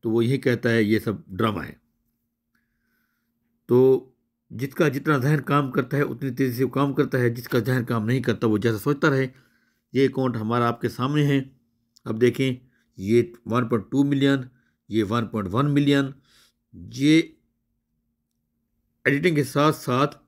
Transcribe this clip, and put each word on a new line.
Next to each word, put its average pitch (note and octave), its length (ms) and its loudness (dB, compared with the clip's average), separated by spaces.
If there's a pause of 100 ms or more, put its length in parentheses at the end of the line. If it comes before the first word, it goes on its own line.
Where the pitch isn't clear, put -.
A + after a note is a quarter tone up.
तो A#2 60 -2
वो A#2 120 2
यही B2 160 0
कहता A#2+ 320 0
है A2+ 140 4
ये G#2+ 160 2
सब G2+ 320 -6
ड्रामा F#2+ 320 -2
है। - 120 -14 (1900)
तो B2+ 440 4 (380)
जिसका C#3 380 -2
जितना C#3+ 300 0
जहन C#3+ 220 0
काम C#3 300 0
करता - 260 -4
है C#3+ 80 0
उतनी B2+ 260 -8
तेज़ी B2+ 260 -2
से C3 60 0
वो B2 60 0
काम C#3 240 -2
करता C3+ 240 -2
है, B2 120 2
जिसका A#2+ 300 -2
जहन B2+ 260 -2
काम A2+ 200 -4
नहीं B2 160 0
करता A#2 260 -2
वो G#2+ 100 2
जैसा A2 200 0
सोचता D3 300 -2
रहे। C3+ 220 0 (640)
ये C3 140 4
अकाउंट B2+ 300 -2
हमारा A#2 300 0
आपके A#2+ 220 -2
सामने C#3+ 340 -2
है, C#3 160 2 (680)
अब A2 140 -6
देखें, B2 380 2 (400)
ये G#2+ 240 2 (260)
वन A#2 200 0
पॉइंट A2 240 -2
टू C#3 140 2
मिलियन, C#3 440 0 (400)
ये G#2+ 160 0
वन A2 200 -2
पॉइंट G2+ 240 -6
वन A#2+ 180 0
मिलियन। C#3+ 460 2 (600)
ये B2 440 0 (1900)
एडिटिंग D3+ 300 2
के C#3+ 100 2
साथ D3 280 2
साथ C#3+ 440 -2 (100)